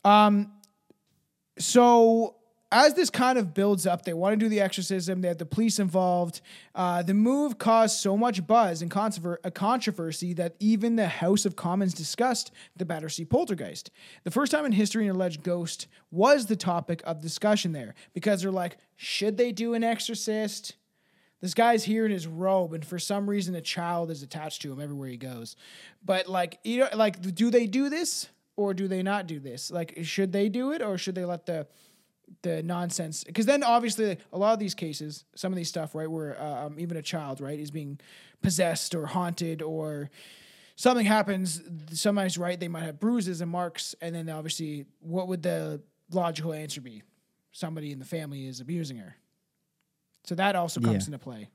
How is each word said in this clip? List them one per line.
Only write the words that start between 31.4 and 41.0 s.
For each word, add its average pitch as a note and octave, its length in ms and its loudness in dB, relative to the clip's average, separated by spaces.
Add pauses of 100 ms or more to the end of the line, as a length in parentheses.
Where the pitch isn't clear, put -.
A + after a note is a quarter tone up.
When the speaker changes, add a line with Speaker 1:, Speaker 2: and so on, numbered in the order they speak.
Speaker 1:
the, D#3+ 220 -4 (720)
the E3 220 -4
nonsense? E3+ 600 -4 (120)
'Cause A3 100 2
then C#4+ 180 4
obviously, A#3 440 2
like, F#3 140 -2 (120)
a F3 60 -6
lot G#3 160 4
of A3 40 0
these G3+ 160 -4
cases, D3+ 600 -10
some F#3+ 180 -6
of F#3 60 -4
these E3 100 -4
stuff, D#3 260 -8
right, D#3 160 -6
where, D#3 300 -8
uh, D3 260 -8
um, D3+ 140 -12
even E3+ 160 -6
a D#3 60 -8
child, C#3+ 400 -6
right, D3 180 -8
is D3+ 100 -10
being C#3+ 300 -10 (400)
possessed E3+ 540 0
or D#3+ 100 -4
haunted E3+ 560 -4
or D3+ 500 -6 (640)
something B3 300 4